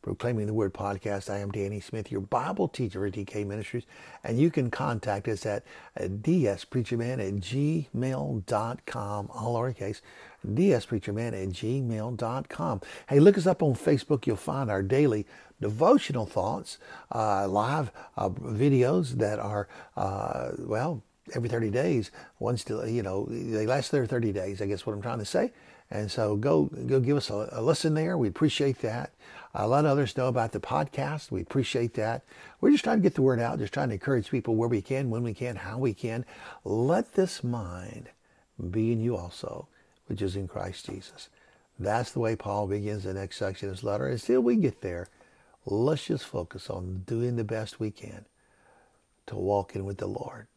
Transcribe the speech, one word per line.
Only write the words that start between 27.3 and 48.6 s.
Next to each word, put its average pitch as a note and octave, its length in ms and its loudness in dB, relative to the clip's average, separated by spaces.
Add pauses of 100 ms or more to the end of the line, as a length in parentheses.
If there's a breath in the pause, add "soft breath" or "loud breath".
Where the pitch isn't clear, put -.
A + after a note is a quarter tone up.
a, G#2 200 -4
a A#2 100 -6
listen D3+ 340 4
there. D#3+ 220 0
We B2 120 2
appreciate C#3 540 2
that. A2 300 -4 (400 loud breath)
Uh, - 140 0
let C#3 180 6
others C#3 320 2
know B2+ 120 2
about A#2+ 240 0
the G#2+ 80 -4
podcast. C#3+ 720 -4
We - 80 -2
appreciate A#2+ 540 0
that. A2+ 300 -2 (360 loud breath)
We're - 100 8
just D4 140 6
trying A3+ 140 4
to G3 40 4
get F#3 120 6
the - 80 2
word C3 180 6
out, A#2 180 -2
just G2+ 140 -4
trying C#3 160 0
to A2 60 -2
encourage A#2+ 360 0
people A#2 240 0
where A2+ 140 2
we A2+ 140 2
can, C3+ 280 -2
when A2+ 120 0
we A#2 120 -2
can, B2 220 -6
how F#2+ 220 -8
we C3 160 2
can. A#2 300 -4 (380 loud breath)
"Let B2+ 520 2
this F#3+ 280 2
mind G2 680 -6 (600 soft breath)
be A2 220 2
in A2+ 80 2
you A2+ 160 0
also, - 500 -10 (400 soft breath)
which G2 160 -4
is F#2+ 140 0
in G2 100 -4
Christ F#2 400 -8
Jesus." - 420 -12 (500 soft breath)
That's A2 340 0
the B2 80 -2
way A2+ 160 2
Paul G2+ 320 -2
begins G#2 340 -2
the F#2+ 120 -4
next G2 220 -6
section G2 320 -4
of F#2+ 80 -8
his - 80 -12
letter. G#2+ 220 0
Until C3 360 2
we A#3+ 140 4
get D#3+ 240 2
there, F2 280 -6 (560 soft breath)
let's B2+ 400 0
just D#3 200 -4
focus - 460 -8
on F#2 360 -6
doing A#2+ 280 -2
the A#2 100 -2
best G#2+ 360 -6
we A2 100 -2
can G#2 360 -16 (1000 soft breath)